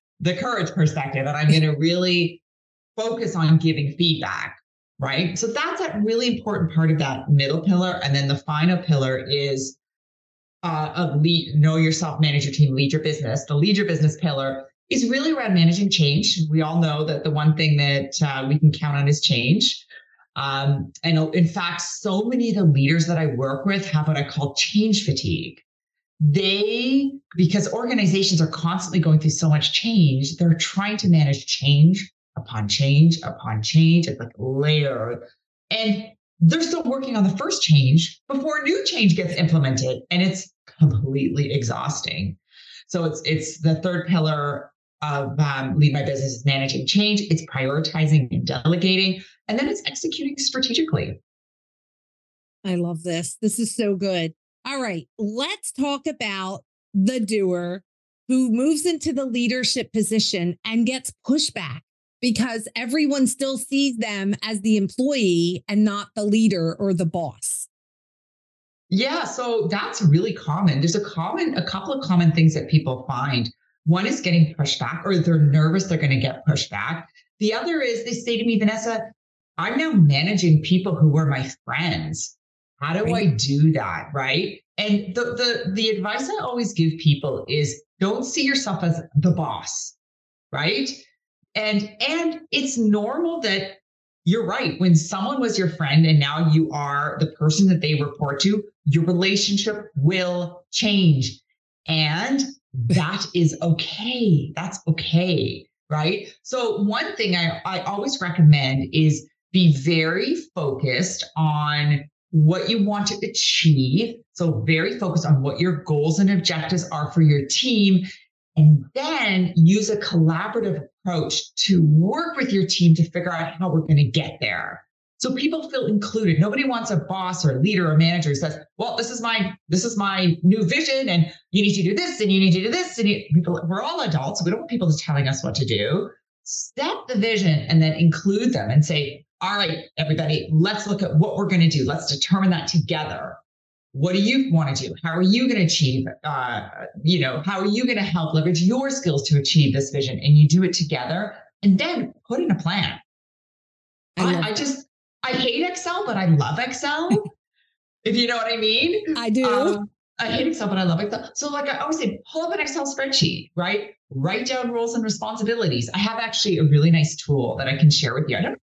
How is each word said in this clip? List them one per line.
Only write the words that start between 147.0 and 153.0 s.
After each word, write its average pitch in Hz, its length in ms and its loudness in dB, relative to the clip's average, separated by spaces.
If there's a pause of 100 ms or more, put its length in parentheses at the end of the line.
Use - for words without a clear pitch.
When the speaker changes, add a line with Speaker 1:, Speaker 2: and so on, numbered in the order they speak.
Speaker 1:
you 170 160 2
know, 131 240 -2
how 190 160 -4
are 196 60 -2
you 233 220 -2
gonna 214 160 -2
help 160 320 -2
leverage 160 260 2
your 262 300 0
skills 147 380 -2
to 147 100 4
achieve 139 340 2
this 139 160 -2
vision?" 135 300 -4
And 147 180 6
you 147 100 10
do 170 140 4
it 175 120 2
together 156 600 -4 (300)
and 196 160 6
then 311 340 -4 (140)
put 247 120 -4
in 339 120 0
a 165 40 2
plan. - 440 -4 (1200)